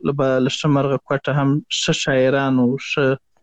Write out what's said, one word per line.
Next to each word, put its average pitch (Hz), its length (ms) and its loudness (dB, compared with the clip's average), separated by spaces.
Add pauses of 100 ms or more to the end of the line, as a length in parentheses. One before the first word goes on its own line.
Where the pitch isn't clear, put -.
له 143 80 0
به، 135 260 0
له 127 100 0
ښه - 180 -4
مرغه 139 300 2
کوټه - 340 -4
هم 139 400 0
ښه - 220 -2
شاعران 131 680 0
او 127 180 2
ښه 135 400 -2 (260)